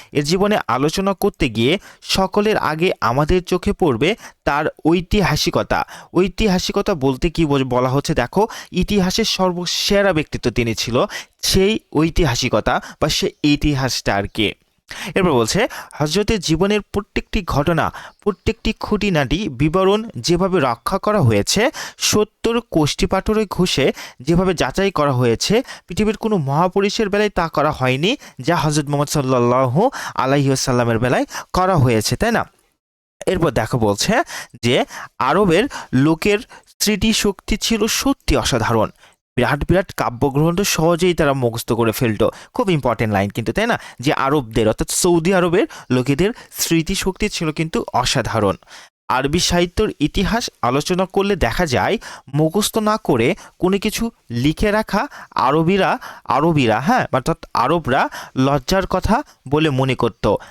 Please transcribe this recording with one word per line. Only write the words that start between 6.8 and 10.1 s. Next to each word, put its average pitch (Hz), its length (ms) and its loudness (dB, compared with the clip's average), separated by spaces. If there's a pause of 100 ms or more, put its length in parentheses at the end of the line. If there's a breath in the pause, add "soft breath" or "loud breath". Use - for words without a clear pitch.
বলতে 135 360 0
কি 165 140 0
বোঝ-, 139 240 0
বলা 123 200 0
হচ্ছে? 139 260 -2
দেখো, 185 340 0 (220 loud breath)
ইতিহাসের 185 540 0
সর্বসেরা 185 880 0